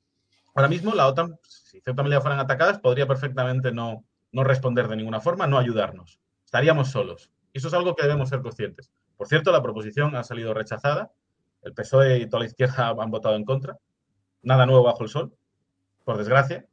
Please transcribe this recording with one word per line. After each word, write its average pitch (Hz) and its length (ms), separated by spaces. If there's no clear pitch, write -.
Ahora 139 140
mismo 175 260
la 151 120
otan, 160 360
si - 380
Ceuta 127 220
y - 20
Melilla 143 160
fueran 139 180
atacadas, 160 400
podría 127 280
perfectamente 131 640
no, 117 320
no 131 120
responder 127 440
de 110 80
ninguna 110 240
forma, 180 260
no 139 120
ayudarnos. 98 640
Estaríamos 143 460
solos. 95 400
Y 135 60
eso 139 100
es 160 60
algo 175 200
que 156 100
debemos 143 240
ser 131 140
conscientes. - 480
Por - 120
cierto, 156 240
la 151 100
proposición 117 540
ha 120 80
salido 113 300
rechazada. 143 560
El 98 100
pesoe 131 460
y 117 100
toda 117 120
la 117 60
izquierda 123 440
han 110 200
votado 110 240
en 107 100
contra. 135 340
Nada 127 240
nuevo 127 160
bajo 120 200
el 110 60
sol, - 260
por 110 140
desgracia. 135 540